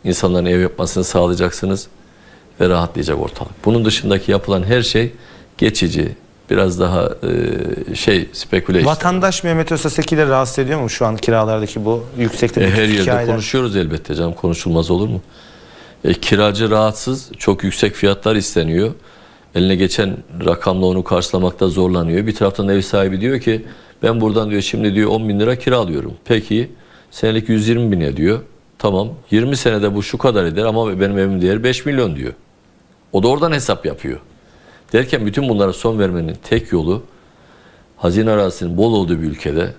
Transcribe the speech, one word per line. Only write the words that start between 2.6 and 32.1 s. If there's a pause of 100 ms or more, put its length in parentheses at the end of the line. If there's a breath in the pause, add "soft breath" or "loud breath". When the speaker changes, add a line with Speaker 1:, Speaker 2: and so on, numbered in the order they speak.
Speaker 1:
Ve
rahatlayacak
ortalık. (120)
Bunun
dışındaki
yapılan
her
şey (460 loud breath)
geçici. (340)
Biraz
daha, (800)
e,
şey,
speculation.
Speaker 2:
Vatandaş
Mehmet
Özteseki
ile
rahatsız
ediyor
mu
şu
an
kiralardaki
bu (140)
yüksekteki
Speaker 1:
E,
her
yerde
Speaker 2:
hikayeler?
Speaker 1:
konuşuyoruz
elbette
canım.
Konuşulmaz
olur
mu? (840 loud breath)
E,
kiracı
rahatsız.
Çok
yüksek
fiyatlar
isteniyor. (640 loud breath)
Eline
geçen (300)
rakamla
onu
karşılamakta
zorlanıyor.
Bir
taraftan
ev
sahibi
diyor
ki (360 loud breath)
"Ben
buradan,"
diyor,
"şimdi,"
diyor,
on
bin
lira
kira
alıyorum. (100)
Peki (400 loud breath)
senelik
yüz
yirmi
bin
ediyor. (420)
Tamam, (220)
yirmi
senede
bu
şu
kadar
eder
ama
benim
evimin
değeri
beş
milyon